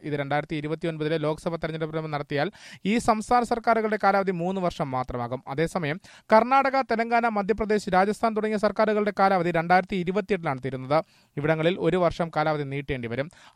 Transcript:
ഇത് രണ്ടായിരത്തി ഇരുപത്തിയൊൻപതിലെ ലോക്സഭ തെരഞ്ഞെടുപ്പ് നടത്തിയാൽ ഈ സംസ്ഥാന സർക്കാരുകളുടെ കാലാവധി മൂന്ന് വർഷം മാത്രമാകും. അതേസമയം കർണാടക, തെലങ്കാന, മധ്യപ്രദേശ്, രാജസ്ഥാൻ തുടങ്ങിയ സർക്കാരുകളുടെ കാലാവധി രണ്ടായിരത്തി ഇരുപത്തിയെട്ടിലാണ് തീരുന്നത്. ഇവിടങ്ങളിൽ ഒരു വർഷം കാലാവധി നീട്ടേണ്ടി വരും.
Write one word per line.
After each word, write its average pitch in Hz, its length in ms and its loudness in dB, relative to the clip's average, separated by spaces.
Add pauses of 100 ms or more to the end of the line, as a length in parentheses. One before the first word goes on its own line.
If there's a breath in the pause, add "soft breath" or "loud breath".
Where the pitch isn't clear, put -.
ഇത് 147 120 -6
രണ്ടായിരത്തി 147 420 -4
ഇരുപത്തിയൊൻപതിലെ 156 600 -4
ലോക്സഭ 156 360 -2
തെരഞ്ഞെടുപ്പ് 160 260 -6 (240)
നടത്തിയാൽ 147 440 -4 (340 loud breath)
ഈ 190 160 0
സംസ്ഥാന 233 460 2
സർക്കാരുകളുടെ 220 540 0
കാലാവധി 196 340 2
മൂന്ന് 185 280 -4
വർഷം 165 300 -2
മാത്രമാകും. 127 560 -6
അതേസമയം 156 500 -2 (340 loud breath)
കർണാടക, 254 520 6
തെലങ്കാന, 233 460 0
മധ്യപ്രദേശ്, 208 640 0
രാജസ്ഥാൻ 202 420 2
തുടങ്ങിയ 214 260 -2
സർക്കാരുകളുടെ 208 540 2
കാലാവധി 190 380 2
രണ്ടായിരത്തി 180 460 2
ഇരുപത്തിയെട്ടിലാണ് 175 640 -2
തീരുന്നത്. 131 360 -2 (400 soft breath)
ഇവിടങ്ങളിൽ 156 420 2
ഒരു 180 180 2
വർഷം 170 340 0
കാലാവധി 151 340 0
നീട്ടേണ്ടി 135 440 -6
വരും. 127 200 -4 (280 loud breath)